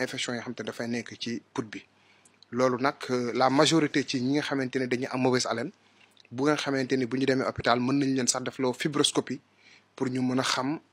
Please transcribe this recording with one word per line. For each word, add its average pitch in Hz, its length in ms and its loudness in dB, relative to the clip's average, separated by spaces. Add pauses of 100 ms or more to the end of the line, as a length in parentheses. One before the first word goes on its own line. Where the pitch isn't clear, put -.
infection 127 340 -4
yi - 40 -4
nga 113 60 -8
xamante 120 180 -10
ni 107 40 -6
dafay 117 220 -6
nekk 120 300 -4
ci 117 240 -6 (120)
put 123 100 -4
bi. 104 160 -12 (720)
Loolu 123 280 2
nag, 135 140 2 (160)
euh, 123 240 -2
la 131 160 4
majorité 147 560 4
ci 131 140 -2
ñi 131 160 0
nga 147 60 0
xamante 135 360 -2
ne 131 80 0
dañuy 127 240 -2
am 127 120 -2
mauvaise 127 240 4
haleine, 117 260 -4 (580)
bu 127 140 -2
nga 147 120 4
xamante 135 400 -2
ni 131 100 0
bu 120 100 -4
ñu 131 100 0
demee 131 200 2
hôpital, 120 340 2
mën 131 180 2
nañ 135 180 2
leen 127 120 0
sax 131 160 2
def 123 140 -8
loo 127 140 2
fibroscopie 139 680 0 (560)
pour 131 120 -2
ñu 127 140 -2
mën 127 180 2
a - 20 2
xam 135 360 0 (140)